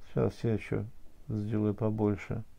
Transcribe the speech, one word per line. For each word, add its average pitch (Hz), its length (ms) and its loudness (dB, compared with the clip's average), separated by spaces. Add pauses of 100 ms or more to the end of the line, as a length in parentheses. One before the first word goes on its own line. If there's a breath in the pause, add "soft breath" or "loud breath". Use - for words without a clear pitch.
Сейчас 113 260 2 (100)
я 117 100 4
ещё 107 320 -2 (420)
сделаю 107 480 2
побольше. 107 680 2 (160)